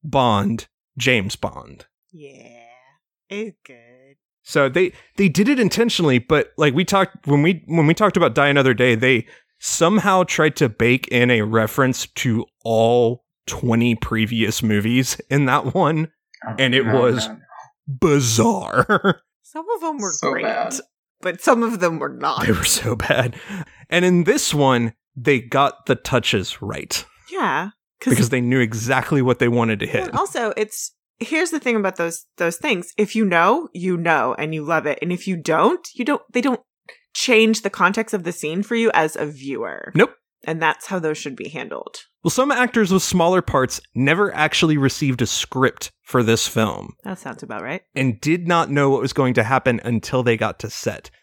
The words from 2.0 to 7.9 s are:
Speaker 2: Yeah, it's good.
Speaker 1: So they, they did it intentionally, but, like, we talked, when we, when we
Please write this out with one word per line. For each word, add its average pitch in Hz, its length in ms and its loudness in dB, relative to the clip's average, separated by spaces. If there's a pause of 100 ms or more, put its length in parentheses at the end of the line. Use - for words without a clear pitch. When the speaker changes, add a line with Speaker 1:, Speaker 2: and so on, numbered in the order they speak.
Speaker 2:
Yeah, 135 460 -20 (720)
it's 208 360 -10
good. 127 120 -20 (680)
Speaker 1:
So 139 260 0
they, 170 240 0 (240)
they 196 120 4
did 202 200 2
it 269 120 2
intentionally, 180 580 2
but, 147 380 0
like, 151 180 2
we 175 100 0
talked, - 440 -2
when 143 140 4
we, 170 240 0
when 160 200 2
we 165 80 4